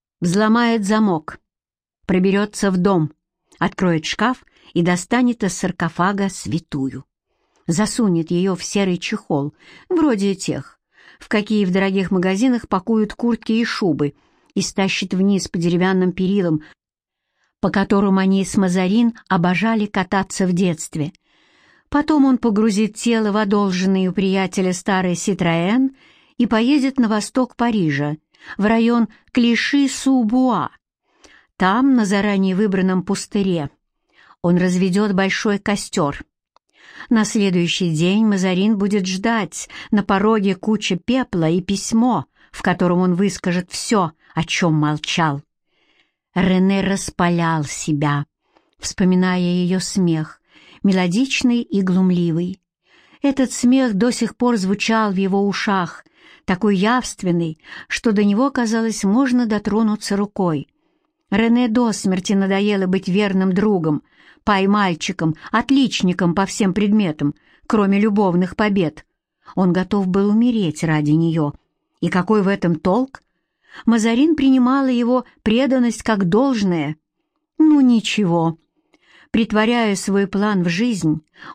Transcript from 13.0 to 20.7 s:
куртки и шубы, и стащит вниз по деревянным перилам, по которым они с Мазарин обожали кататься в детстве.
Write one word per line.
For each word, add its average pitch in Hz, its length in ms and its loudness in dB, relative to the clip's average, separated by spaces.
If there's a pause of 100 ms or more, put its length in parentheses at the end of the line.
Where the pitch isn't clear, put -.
куртки 233 400 -2
и 226 100 0
шубы, 147 500 -2 (420)
и 196 60 -2
стащит 190 520 -4
вниз 190 340 0
по - 100 -8
деревянным 180 540 0
перилам, 180 520 -2 (960)
по 196 80 0
которым 196 480 2
они 190 260 2
с - 140 -4
Мазарин 190 560 2 (160)
обожали 185 560 0
кататься 196 600 -2
в 180 60 0
детстве. 170 640 -2 (720)